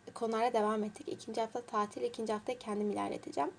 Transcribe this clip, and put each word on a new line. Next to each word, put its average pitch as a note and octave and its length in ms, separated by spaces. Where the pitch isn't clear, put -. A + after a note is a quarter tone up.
konulara A3+ 380
devam G#3+ 320
ettik. - 240
İkinci - 320
hafta A3+ 200
tatil, G#3+ 420
ikinci A3+ 300
haftayı G#3 260
kendim G#3 320
ilerleteceğim. G#3 680